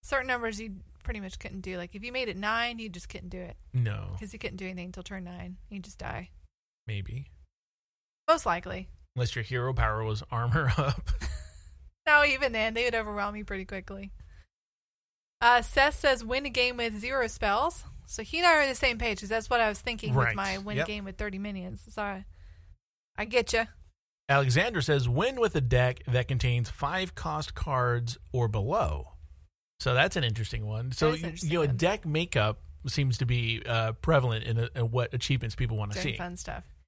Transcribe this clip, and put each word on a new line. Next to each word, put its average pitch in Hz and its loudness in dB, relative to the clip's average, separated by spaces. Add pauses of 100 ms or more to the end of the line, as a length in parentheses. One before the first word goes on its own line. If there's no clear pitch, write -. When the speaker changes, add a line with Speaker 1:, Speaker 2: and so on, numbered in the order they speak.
Speaker 1:
Certain 262 -2
numbers 226 -2
you 214 -8 (260)
pretty 226 -6
much 190 -10
couldn't 196 -10
do. 185 -8
Like, 175 -10
if 202 -12
you 247 -8
made 254 -2
it 180 -6
nine, 226 -2
you 226 -8
just 175 -12
couldn't - -12
do 185 -10
it. 175 -12 (180)
Speaker 2:
No. 104 -2
Speaker 1:
'Cause 202 -10
you 220 -14
couldn't - -8
do 190 -8
anything 180 -8
until 185 -12
turn 190 -10
nine. 180 -12 (140)
You 202 -10
just - -16
die. 101 -10 (560)
Speaker 2:
Maybe. 110 -6 (1000)
Speaker 1:
Most 320 6
likely. 180 -2 (260)
Speaker 2:
Unless 123 0
your 117 -2
hero 127 0
power 110 2
was 107 -2
armor 120 2
<laughs> - 2
up. 139 0 (960)
Speaker 1:
No, 294 8
even 269 2
then, 220 0
they 233 0
would 240 0
overwhelm 208 -2
you 208 -8
pretty 190 -6
quickly. 196 -10 (1300)
Uh, 240 8
Seth 285 4
says, 240 4
"Win 254 -2
a 262 -4
game 247 0
with 233 -2
zero 247 0
spells." 226 0 (220)
So - -10
he 311 -6
and 349 4
I 330 8
are 302 6
on 269 4
the 262 -2
same 240 0
page, 220 -2
'cause 202 -10
that's 220 -2
what 240 4
I 220 4
was 202 -4
thinking 220 -4
Speaker 2:
Right. 123 4
Speaker 1:
with 107 -2
my 196 -2
win 202 -6
Speaker 2:
Yep. 156 0
Speaker 1:
a - -8
game 208 -8
with 196 -12
thirty 202 -6
minions. 196 -8 (100)
So 214 -6
I, 196 -6 (920)
I 208 -6
get 233 2
ya. 226 2 (640)
Speaker 2:
Alexander 143 4
says, 135 2
"Win 226 2
with 214 4
a 151 4
deck 127 4
that 123 2
contains 123 2
five 180 -2
cost 151 -4
cards 120 0 (160)
or 120 2
below." 107 0 (680)
So 127 2
that's 147 4
an 156 2
interesting 110 -2
one. 113 -4
So, 156 4
Speaker 1:
That 160 0
is 160 -6
an - -
Speaker 2:
you, 165 -4
you 160 -6 (220)
know, 170 6
Speaker 1:
interesting 143 4
one. 127 2
Speaker 2:
deck 180 2
makeup 147 2 (260)
seems 131 2
to 127 2
be, 117 2
uh, 113 2
prevalent 127 4
in, 113 0
a, 120 0
in 117 0
what 120 0
achievements 123 0
people 117 -2
wanna 104 -2
Speaker 1:
Doing 139 -2
Speaker 2:
see. 131 -2
Speaker 1:
fun 175 -8
stuff. - -10 (240)